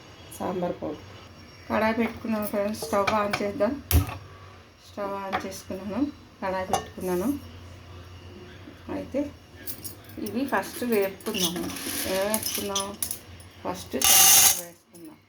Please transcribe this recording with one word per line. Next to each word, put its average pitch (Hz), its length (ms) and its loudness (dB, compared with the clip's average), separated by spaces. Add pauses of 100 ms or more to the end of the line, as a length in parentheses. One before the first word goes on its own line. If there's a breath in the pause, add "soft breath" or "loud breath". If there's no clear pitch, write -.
(400)
సాంబార్ 180 420 -2
పౌడర్. 151 160 -4 (720)
కడాయి 220 240 4
పెట్టుకున్నాం 220 520 0
ఫ్రెండ్స్, 208 360 0
స్టవ్ 202 260 2
on 208 360 2
చేద్దాం. 202 400 2 (1080)
స్టవ్ 196 440 -4
on 190 120 -2
చేసుకున్నాను, 196 600 -4 (380)
కడాయి 185 220 0
పెట్టుకున్నాను. 190 720 0 (1500)
అయితే 285 400 -2 (840)
ఇవి 226 280 -2
ఫస్ట్ 220 380 0
వేపుకున్నాము. 196 720 2 (520)
ఏం 190 180 2
వేసుకున్నాం? 202 680 -2 (680)
ఫస్ట్ - 280 -6
శనగపప్పు - 720 8
వేసుకున్నాం 170 520 -16 (120)